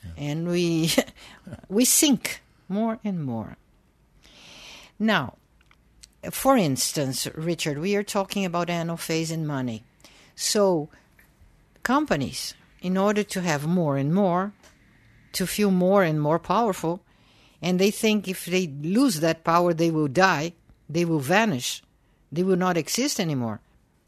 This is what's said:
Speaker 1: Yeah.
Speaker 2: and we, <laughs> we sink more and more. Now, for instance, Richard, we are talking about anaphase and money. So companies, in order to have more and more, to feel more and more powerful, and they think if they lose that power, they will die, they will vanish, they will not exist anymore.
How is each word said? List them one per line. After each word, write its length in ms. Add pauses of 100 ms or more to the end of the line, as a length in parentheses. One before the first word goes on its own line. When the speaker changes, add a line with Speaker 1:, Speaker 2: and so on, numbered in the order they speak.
Speaker 1:
Yeah. 260
Speaker 2:
and 180
we, 420 (400)
<laughs> 380
we 160
sink 580 (260)
more 340
and 220
more. 320 (1400)
Now, 360 (960)
for 260
instance, 800
Richard, 440
we 180
are 60
talking 420
about 240
anaphase 640
and 140
money. 380 (500)
So 540 (960)
companies, 720 (280)
in 140
order 260
to 180
have 260
more 300
and 160
more, 400 (800)
to 140
feel 240
more 320
and 180
more 180
powerful, 640 (640)
and 160
they 120
think 380
if 180
they 200
lose 540
that 240
power, 300
they 160
will 180
die, 440 (360)
they 160
will 160
vanish, 640 (500)
they 100
will 140
not 200
exist 440
anymore. 400 (480)